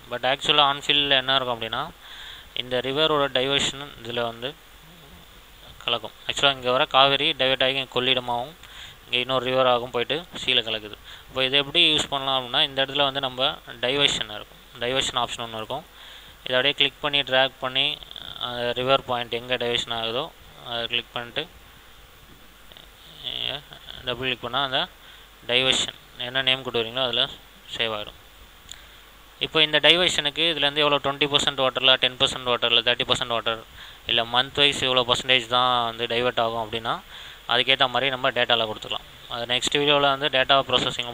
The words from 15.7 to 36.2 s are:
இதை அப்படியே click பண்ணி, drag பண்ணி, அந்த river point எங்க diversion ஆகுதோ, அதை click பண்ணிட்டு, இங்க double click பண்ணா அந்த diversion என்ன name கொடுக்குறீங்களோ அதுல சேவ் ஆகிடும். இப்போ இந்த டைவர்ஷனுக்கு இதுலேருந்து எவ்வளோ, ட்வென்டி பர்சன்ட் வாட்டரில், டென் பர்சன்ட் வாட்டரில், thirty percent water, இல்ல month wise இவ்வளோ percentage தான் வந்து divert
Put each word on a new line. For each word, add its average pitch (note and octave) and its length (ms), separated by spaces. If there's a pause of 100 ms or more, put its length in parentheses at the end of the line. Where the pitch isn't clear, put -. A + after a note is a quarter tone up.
இதை B2+ 120
அப்படியே C#3 220
click C#3 240
பண்ணி, C#3+ 160 (100)
drag C3 340
பண்ணி, C3 220 (640)
அந்த A#2+ 180 (140)
river C3 300
point A#2+ 300
எங்க B2 140 (100)
diversion A#2+ 360
ஆகுதோ, A2+ 240 (480)
அதை A#2 200
click A#2+ 240
பண்ணிட்டு, A#2+ 280 (1900)
இங்க B2 240 (520)
double B2 200
click B2 180
பண்ணா B2 220
அந்த C3 140 (720)
diversion B2+ 460 (300)
என்ன C3 220
name C3 180
கொடுக்குறீங்களோ A#2+ 400
அதுல A#2+ 180 (520)
சேவ் A2+ 200
ஆகிடும். G#2 220 (1300)
இப்போ - 120 (100)
இந்த D3+ 180
டைவர்ஷனுக்கு D#3 640
இதுலேருந்து D3 320
எவ்வளோ, C#3+ 220
ட்வென்டி C#3+ 260
பர்சன்ட் C#3 320
வாட்டரில், C3 300 (100)
டென் B2+ 160
பர்சன்ட் C3 320
வாட்டரில், A#2 360
thirty B2 220
percent B2 260
water, A2+ 260 (500)
இல்ல A#2 100 (140)
month C3 260
wise C#3+ 260
இவ்வளோ B2+ 220
percentage B2 460
தான் B2+ 160 (180)
வந்து A2+ 240
divert B2 320